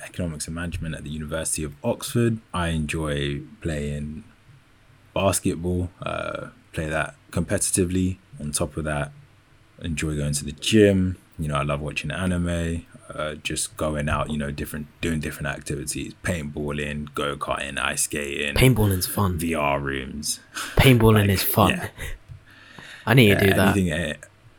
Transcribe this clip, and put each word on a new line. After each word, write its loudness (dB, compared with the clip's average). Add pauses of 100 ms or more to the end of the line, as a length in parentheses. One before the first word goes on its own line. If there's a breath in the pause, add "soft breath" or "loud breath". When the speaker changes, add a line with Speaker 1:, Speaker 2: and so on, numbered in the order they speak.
Speaker 1:
economics -8
and -8
management -6
at -12
the -10
University -6
of -8 (100)
Oxford. 0 (140)
I 0
enjoy -2 (200)
playing -6 (880)
basketball, 0 (120)
uh, -6 (260)
play -4
that -2 (160)
competitively. 0 (220)
On -6
top -4
of -4
that, -2 (680)
enjoy -2
going -2
to -4
the -8
gym. 6 (200)
You -2
know, -2
I 0
love -2
watching -6
anime, -2 (280)
uh, -6
just -6
going -2
out, -2
you -4
know, -4
different, -8 (140)
doing -2
different -6
activities, -8 (100)
paintballing, -4
go-karting, -4
ice -2
skating. -4
Speaker 2:
Paintballing's 4
fun. 0
Speaker 1:
V -2
R 2
rooms. -6 (380 loud breath)
Speaker 2:
Paintballing 8
Speaker 1:
Like, 4
Speaker 2:
is 2
fun. 4
Speaker 1:
yeah. -4 (1160 loud breath)
Speaker 2:
I 4
need 10
to 8
Speaker 1:
Yeah, 4
Speaker 2:
do 6
that. 6
Speaker 1:
anything, 2
eh, -2 (460)